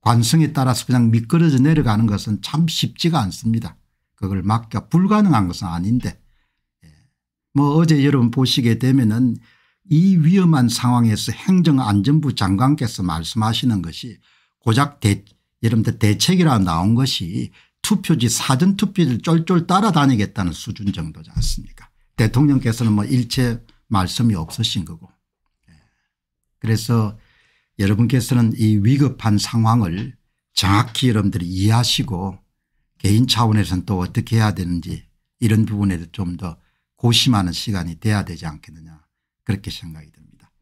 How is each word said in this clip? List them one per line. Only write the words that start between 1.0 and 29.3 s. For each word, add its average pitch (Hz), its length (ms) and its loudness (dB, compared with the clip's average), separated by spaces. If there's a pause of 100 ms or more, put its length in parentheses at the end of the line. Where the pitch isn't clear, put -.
미끄러져 135 480 2
내려가는 123 480 2
것은 104 360 -2
참 160 260 -2
쉽지가 160 540 -2
않습니다. 113 540 -4 (380)
그걸 95 280 -4
막기가 110 460 -4
불가능한 185 600 2
것은 87 180 -8
아닌데, 92 540 -4 (640)
예. - 40 -20 (680)
뭐 143 200 2
어제 160 300 4
여러분 135 260 2
보시게 117 480 0
되면은 123 580 2 (540)
이 180 280 4
위험한 160 500 4
상황에서 117 640 0
행정안전부 139 1000 2
장관께서 110 680 0
말씀하시는 107 800 -2
것이 85 360 -12 (420)
고작 139 400 0
대-, 101 240 0 (380)
여러분들 113 360 0
대책이라 139 600 2
나온 92 360 0
것이 127 560 -4 (300)
투표지, 160 480 0
사전 156 480 0
투표지를 156 460 0
쫄쫄 165 440 0
따라다니겠다는 139 840 0
수준 98 400 -8
정도지 80 380 -12
않습니까? - 580 -6 (280)
대통령께서는 117 760 0
뭐 104 120 0
일체 120 600 -4 (220)
말씀이 104 480 0
없으신 85 500 -6
거고. 80 240 -18 (640)
예. - 20 -20 (840)
그래서 113 580 -2 (600)
여러분께서는 113 800 2
이 110 260 2
위급한 135 560 2